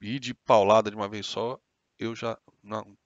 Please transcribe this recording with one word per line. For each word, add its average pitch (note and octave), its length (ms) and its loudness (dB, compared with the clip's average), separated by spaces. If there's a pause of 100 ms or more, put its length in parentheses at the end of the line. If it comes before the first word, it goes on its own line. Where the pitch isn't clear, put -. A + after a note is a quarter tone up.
ir A2+ 180 -8
de B2 160 -10
paulada G#2+ 560 4
de G2+ 60 -10
uma G#2 120 -4
vez G#2 180 -10
só, A#2 340 -8 (360)
eu A2+ 200 -8
já A2+ 200 -6 (240)
não, G2+ 460 -12